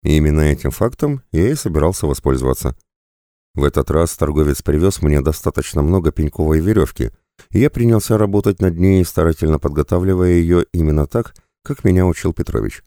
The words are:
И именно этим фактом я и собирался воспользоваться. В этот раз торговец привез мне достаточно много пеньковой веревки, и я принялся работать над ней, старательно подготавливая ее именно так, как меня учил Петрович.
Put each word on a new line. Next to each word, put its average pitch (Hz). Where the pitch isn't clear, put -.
И 76
именно 76
этим 73
фактом 135
я 95
и 156
собирался 82
воспользоваться. 65
В 69
этот 69
раз 80
торговец 73
привез 82
мне 73
достаточно 76
много 80
пеньковой 78
веревки, 87
и 110
я 139
принялся 117
работать 101
над 87
ней, 92
старательно 80
подготавливая 90
ее 85
именно 78
так, -
как -
меня 92
учил 87
Петрович. -